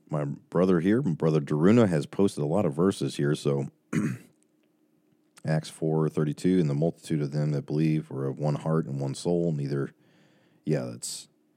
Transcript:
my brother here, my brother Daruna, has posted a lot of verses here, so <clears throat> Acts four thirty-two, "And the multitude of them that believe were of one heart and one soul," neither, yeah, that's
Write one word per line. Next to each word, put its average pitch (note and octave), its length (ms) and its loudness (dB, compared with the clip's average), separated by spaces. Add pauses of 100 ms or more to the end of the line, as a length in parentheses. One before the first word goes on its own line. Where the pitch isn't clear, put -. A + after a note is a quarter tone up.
my D2+ 140 -2
brother E2+ 560 0
here, G2+ 220 4
my G2 100 0
brother D#2 300 2
Daruna, F#2 480 4
has D2+ 160 0
posted - 360 0
a D2 60 -2
lot F#2 180 0
of D2 80 0
verses D2+ 440 0
here, C#2+ 180 2
so C#2 320 -2 (240)
<clears throat> - 60 -2 (1500)
Acts D#2 240 -2
four D#2 380 0
thirty-two, D#2+ 520 0
"And D#2 100 2
the C#2+ 60 -2
multitude D#2+ 460 -2
of C#2+ 100 -4
them D2 200 -2
that C#2+ 140 -4
believe D#2 440 0
were C2+ 180 -6
of C2+ 120 -8
one D2 160 -2
heart D#2+ 300 -2
and C#2 160 -6
one C#2 120 -6
soul," E2+ 380 -2
neither, C#2+ 400 -4 (720)
yeah, C#2+ 220 -2
that's - 420 -12 (300)